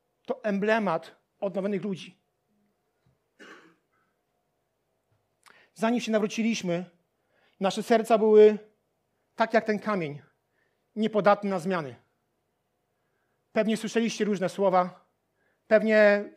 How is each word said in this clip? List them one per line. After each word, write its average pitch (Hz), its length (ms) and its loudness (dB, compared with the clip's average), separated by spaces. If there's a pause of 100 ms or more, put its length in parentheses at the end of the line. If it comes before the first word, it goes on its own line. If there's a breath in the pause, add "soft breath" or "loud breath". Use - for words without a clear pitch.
(260)
to 262 180 -8
emblemat 202 720 -2 (240)
odnowionych 196 420 -6
ludzi. 196 360 -10 (3500 soft breath)
Zanim 226 260 -2
się 220 120 -6
nawróciliśmy, 208 720 -2 (760)
nasze 190 220 -2
serca 226 360 2
były 214 400 8 (800)
tak 226 180 -2
jak 220 100 2
ten 214 140 -4
kamień, 170 440 -6 (720)
niepodatne 208 540 0
na 190 80 -4
zmiany. 160 380 -6 (1600)
Pewnie 220 240 0
słyszeliście 226 480 -4
różne 185 240 -2
słowa, 180 600 -2 (580)
pewnie 214 580 4 (120)